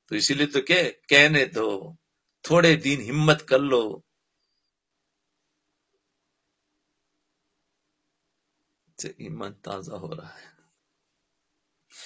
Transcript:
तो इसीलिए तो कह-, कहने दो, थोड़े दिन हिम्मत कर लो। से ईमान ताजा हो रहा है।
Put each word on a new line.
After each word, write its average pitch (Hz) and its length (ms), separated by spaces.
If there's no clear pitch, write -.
तो 107 60
इसीलिए 143 300
तो 139 140
कह-, 170 280
कहने 143 560
दो, 107 520
थोड़े 165 260
दिन 143 260
हिम्मत 151 400
कर 135 180
लो। 127 460
से - 200
ईमान 107 300
ताजा 98 440
हो 87 120
रहा 80 220
है। - 240